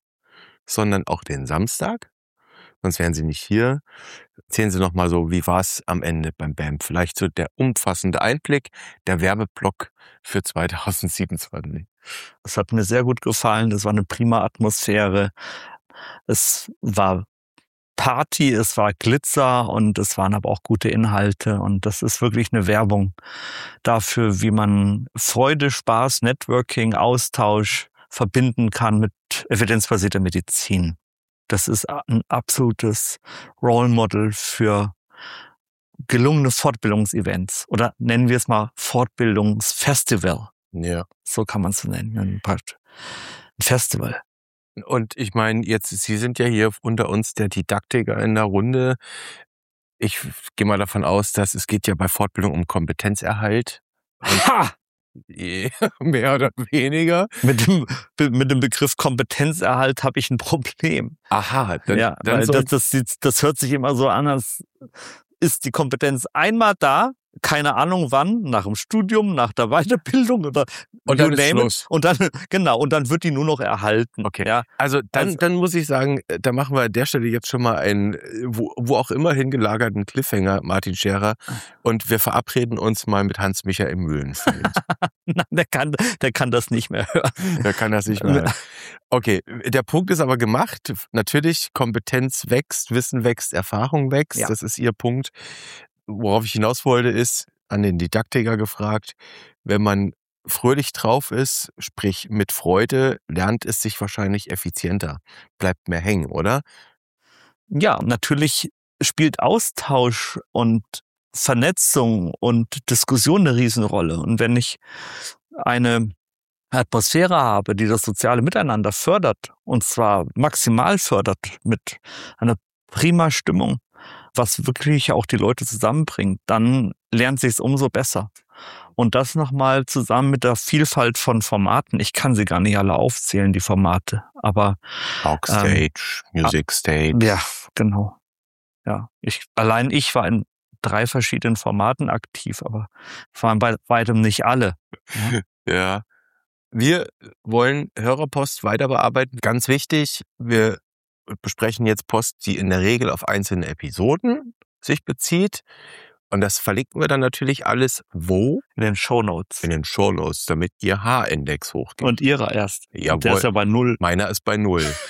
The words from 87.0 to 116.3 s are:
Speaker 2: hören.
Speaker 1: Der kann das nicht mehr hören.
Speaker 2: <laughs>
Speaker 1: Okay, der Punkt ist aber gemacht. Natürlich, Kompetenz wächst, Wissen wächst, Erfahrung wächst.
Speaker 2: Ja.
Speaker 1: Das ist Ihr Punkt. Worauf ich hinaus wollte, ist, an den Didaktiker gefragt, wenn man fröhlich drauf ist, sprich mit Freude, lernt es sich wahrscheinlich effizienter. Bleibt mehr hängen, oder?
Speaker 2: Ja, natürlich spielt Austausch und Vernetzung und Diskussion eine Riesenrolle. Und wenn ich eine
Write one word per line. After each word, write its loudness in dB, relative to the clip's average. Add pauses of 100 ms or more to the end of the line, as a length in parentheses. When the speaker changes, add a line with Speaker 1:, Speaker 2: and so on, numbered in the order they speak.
Speaker 2:
hören. 0 (320)
Speaker 1:
Der 2
kann -2
das 0
nicht -2
mehr 2
hören. 2
Speaker 2:
<laughs> -14 (460)
Speaker 1:
Okay, 2 (260)
der 2
Punkt 0
ist 2
aber 2
gemacht. 0 (200)
Natürlich, 0
Kompetenz -2
wächst, -2
Wissen 0
wächst, -2
Erfahrung -2
wächst. -2
Speaker 2:
Ja. -2
Speaker 1:
Das -4
ist -6
Ihr 2
Punkt. -4 (800)
Worauf 0
ich -6
hinaus 0
wollte, 4
ist, 0 (220)
an 0
den 2
Didaktiker -2
gefragt, -4 (520)
wenn 0
man 2 (340)
fröhlich 0
drauf 0
ist, -2
sprich -6
mit 0
Freude, 2
lernt -2
es -4
sich -6
wahrscheinlich -4
effizienter. -4 (400)
Bleibt -2
mehr -2
hängen, -2
oder? -2 (1080)
Speaker 2:
Ja, 0
natürlich 0 (280)
spielt 0
Austausch 0 (120)
und 2 (520)
Vernetzung 0
und 0
Diskussion 4
eine 4
Riesenrolle. 2
Und 0
wenn 4
ich 0 (800)
eine 2 (640)